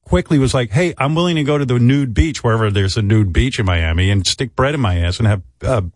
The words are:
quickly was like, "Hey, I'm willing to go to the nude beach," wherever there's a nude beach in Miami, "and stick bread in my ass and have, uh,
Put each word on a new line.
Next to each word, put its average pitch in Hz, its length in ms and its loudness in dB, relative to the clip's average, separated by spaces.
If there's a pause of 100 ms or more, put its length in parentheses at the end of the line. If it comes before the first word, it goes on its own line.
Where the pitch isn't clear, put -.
quickly 156 340 0
was 131 140 0
like, 120 180 -2
"Hey, 165 260 0
I'm 139 160 -2
willing 175 220 0
to 151 80 0
go 147 140 0
to 143 80 -2
the 123 120 0
nude 127 360 2
beach," 151 300 0
wherever 110 280 0
there's 95 260 0
a 110 40 -2
nude 104 320 2
beach 127 260 0
in 107 60 0
Miami, 85 440 0
"and 101 160 0
stick - 300 -6
bread 135 180 0
in 156 60 -4
my 92 200 0
ass 87 200 -2
and 113 80 0
have, 98 140 0 (200)
uh, 110 200 -2 (140)